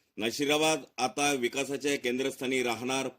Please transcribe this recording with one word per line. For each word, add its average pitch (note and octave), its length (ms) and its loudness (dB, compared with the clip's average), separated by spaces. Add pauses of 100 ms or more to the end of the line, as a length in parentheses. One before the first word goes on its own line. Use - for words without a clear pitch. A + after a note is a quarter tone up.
(180)
नशिराबाद C#3+ 640 2 (160)
आता C#3+ 340 0
विकासाच्या C3+ 680 0
केंद्रस्थानी B2+ 640 0
राहणार, B2 460 -2 (100)